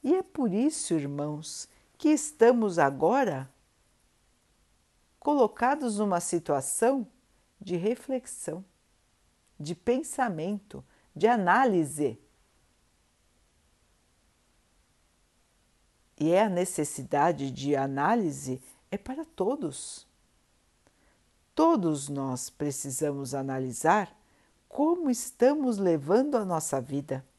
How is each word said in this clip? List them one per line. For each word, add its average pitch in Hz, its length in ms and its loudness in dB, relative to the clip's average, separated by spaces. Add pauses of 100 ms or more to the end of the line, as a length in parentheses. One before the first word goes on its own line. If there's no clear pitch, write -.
E 302 120 2
é 370 80 0
por 247 280 -2
isso, 226 440 0
irmãos, 147 720 -6 (300)
que 302 100 2
estamos 226 680 2
agora 151 680 2 (1700)
colocados 254 800 2
numa 202 200 2
situação 175 880 0 (540)
de 185 140 -6
reflexão, 202 920 -6 (920)
de 151 160 -6
pensamento, 208 1080 -4 (320)
de 160 120 2
análise. 175 920 4 (4000)
E 156 120 2
é 185 100 6
a 220 80 4
necessidade 147 1000 0
de 135 240 -2
análise 139 840 -2 (300)
é 196 80 -8
para 269 280 -10
todos. 202 800 -6 (1500)
Todos 175 560 2
nós 135 400 -4
precisamos 139 840 -6
analisar 135 760 0 (640)
como 330 340 0
estamos 254 680 2
levando 190 580 2
a 220 80 0
nossa 160 380 -2
vida. 135 440 -6 (140)